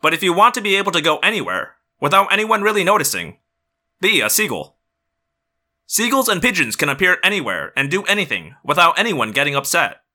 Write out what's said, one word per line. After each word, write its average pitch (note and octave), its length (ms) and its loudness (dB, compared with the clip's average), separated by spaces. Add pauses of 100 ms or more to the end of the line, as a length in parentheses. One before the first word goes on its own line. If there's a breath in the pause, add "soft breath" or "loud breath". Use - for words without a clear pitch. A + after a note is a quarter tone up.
But D#3 120 2
if D#3+ 100 -4
you F3+ 100 2
want G#3+ 220 4
to A#3+ 60 -4
be G3 140 0
able G3 160 -2
to E3+ 100 0
go D3+ 180 2
anywhere, B2 580 -4 (240)
without G3 320 2
anyone G#3+ 300 0
really G#3 200 2
noticing, B2+ 560 0 (640)
be E3 180 2
a G#2+ 100 0
seagull. B2 480 -4 (1080)
Seagulls B3+ 420 0
and F#3+ 140 0
pigeons F3 340 0
can D3 140 -2
appear F3+ 340 0
anywhere A#2 520 -2
and C#3 160 -2
do G3 120 -2
anything C#3 600 -4
without E3+ 340 2
anyone D#3 340 -2
getting C#3 240 0
upset. C#3+ 480 -2 (120)